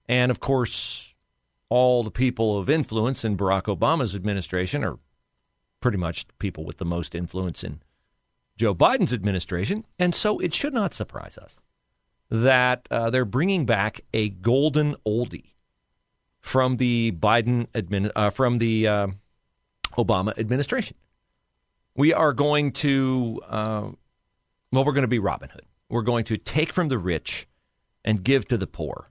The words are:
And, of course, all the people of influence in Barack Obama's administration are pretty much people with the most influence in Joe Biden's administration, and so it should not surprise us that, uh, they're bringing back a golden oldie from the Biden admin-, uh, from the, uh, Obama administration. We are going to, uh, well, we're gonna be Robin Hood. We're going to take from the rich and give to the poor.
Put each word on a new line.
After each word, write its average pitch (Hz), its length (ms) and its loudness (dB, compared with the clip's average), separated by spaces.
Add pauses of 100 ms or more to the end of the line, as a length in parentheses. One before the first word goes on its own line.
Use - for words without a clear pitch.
And, 123 240 2
of - 80 -6
course, - 720 -2 (540)
all 123 340 4
the 107 80 -4
people 113 480 0
of 92 100 -2
influence 127 560 0
in 107 120 0
Barack 95 300 0
Obama's 110 500 0
administration 95 680 -2
are 85 160 -6 (840)
pretty 107 180 0
much 85 280 -4 (140)
people 87 240 -6
with - 140 -10
the 90 60 -6
most 85 300 -4
influence 87 480 -6
in 73 180 -10 (760)
Joe 107 180 2
Biden's 175 380 4
administration, 104 760 -2 (140)
and 180 120 2
so - 280 -2
it 262 120 -2
should 277 220 -4
not 214 200 -2
surprise - 440 -10
us - 220 -20 (680)
that, 127 600 2
uh, 117 200 0
they're 127 140 2
bringing 151 420 0
back 107 340 0 (120)
a 107 180 0
golden 135 680 0 (100)
oldie 117 460 -4 (880)
from 127 380 0
the 117 340 2
Biden 117 560 2
admin-, 98 480 -2
uh, 104 140 2
from 123 280 0
the, 113 300 2
uh, 104 180 0 (920)
Obama 98 400 2
administration. 127 600 -2 (960)
We 147 180 4
are 156 200 2
going 147 400 2
to, 131 760 0
uh, 107 440 -4 (840)
well, 131 120 4
we're 143 80 2
gonna 135 140 2
be 117 140 2
Robin 76 300 -2
Hood. - 160 -20 (220)
We're 117 140 -2
going 117 220 2
to 110 120 -2
take - 360 -2
from 170 160 0
the 131 100 0
rich 85 480 -2 (580)
and 101 200 0
give 131 240 2
to 117 100 0
the 92 80 -2
poor. - 440 -8